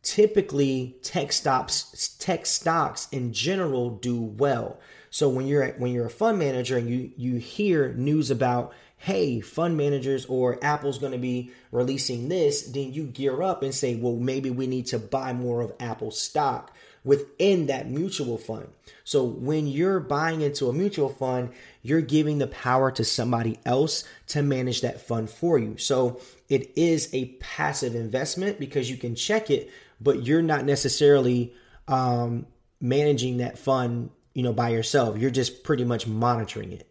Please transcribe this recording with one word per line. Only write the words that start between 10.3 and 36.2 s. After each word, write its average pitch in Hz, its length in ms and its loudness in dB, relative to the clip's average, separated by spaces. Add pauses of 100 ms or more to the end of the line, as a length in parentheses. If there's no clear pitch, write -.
Apple's 143 340 0
gonna 131 200 -6
be 123 320 -4 (200)
releasing 127 600 -2
this," 147 320 2
then 135 320 -6
you 156 100 -6
gear 135 380 -2
up 185 200 0
and 135 120 -4
say, 123 200 0
"Well, 120 200 0
maybe 131 340 -2
we 127 180 -2
need 127 200 -2
to 123 120 -4
buy 131 360 -4
more 123 260 -2
of 107 180 -4
Apple 110 340 -6
stock - 640 -2 (300)
within 156 600 2
that 131 240 -2
mutual 143 480 -2
fund." 110 300 -10 (360)
So 139 180 2
when 139 440 -2
you're 175 340 0
buying 156 400 -2
into 143 300 0
a - 20 -2
mutual 160 380 0
fund, 127 400 -2 (320)
you're 147 180 2
giving 147 380 2
the 131 80 0
power 131 460 2
to 120 120 0
somebody 117 600 0
else 135 380 2 (240)
to 147 140 -2
manage 127 380 0
that - 260 -4
fund 113 220 -2
for 165 300 2
you. 107 180 -2
So 127 440 2 (280)
it - 260 0
is 160 380 2
a 131 140 -2 (120)
passive 143 560 -4
investment 139 640 -4
because 135 300 -4
you 131 80 -6
can 120 180 -6
check 214 360 -2
it, - 180 0 (320)
but 127 240 2
you're 151 160 4
not 151 240 2
necessarily, 135 880 4 (340)
um, 120 600 0 (340)
managing 127 580 2
that - 200 -4
fund, 120 520 0 (220)
you 127 100 -2
know, 120 100 2
by 120 180 0
yourself. 113 480 2
You're 127 120 2
just 123 340 -2
pretty 131 200 2
much 117 220 0
monitoring 110 680 0